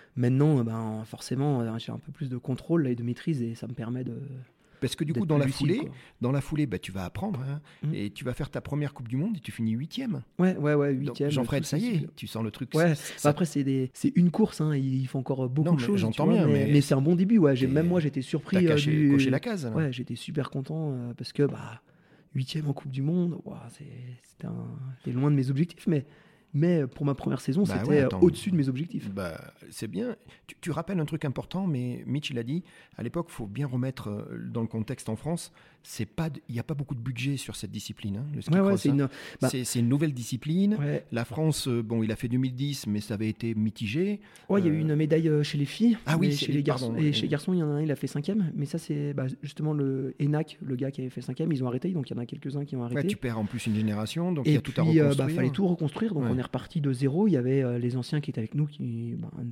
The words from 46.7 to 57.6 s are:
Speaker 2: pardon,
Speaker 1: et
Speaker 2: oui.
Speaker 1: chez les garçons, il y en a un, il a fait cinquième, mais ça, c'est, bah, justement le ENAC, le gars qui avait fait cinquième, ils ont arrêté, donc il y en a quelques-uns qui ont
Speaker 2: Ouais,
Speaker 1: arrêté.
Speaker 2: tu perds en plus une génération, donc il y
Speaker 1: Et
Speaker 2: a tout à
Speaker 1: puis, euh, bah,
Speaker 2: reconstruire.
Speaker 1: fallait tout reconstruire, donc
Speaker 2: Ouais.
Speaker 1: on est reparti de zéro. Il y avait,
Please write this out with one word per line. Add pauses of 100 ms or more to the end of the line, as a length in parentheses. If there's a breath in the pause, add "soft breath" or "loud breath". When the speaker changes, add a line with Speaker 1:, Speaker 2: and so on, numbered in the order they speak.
Speaker 2:
pardon,
Speaker 1:
et
Speaker 2:
oui.
Speaker 1:
chez
les
garçons,
il
y
en
a
un,
il
a
fait
cinquième,
mais
ça,
c'est,
bah, (160)
justement
le
ENAC,
le
gars
qui
avait
fait
cinquième,
ils
ont
arrêté,
donc
il
y
en
a
quelques-uns
qui
ont
Speaker 2:
Ouais,
Speaker 1:
arrêté.
Speaker 2:
tu
perds
en
plus
une
génération,
donc
il
y
Speaker 1:
Et
Speaker 2:
a
tout
à
Speaker 1:
puis,
euh,
bah,
Speaker 2:
reconstruire.
Speaker 1:
fallait
tout
reconstruire,
donc
Speaker 2:
Ouais.
Speaker 1:
on
est
reparti
de
zéro.
Il
y
avait,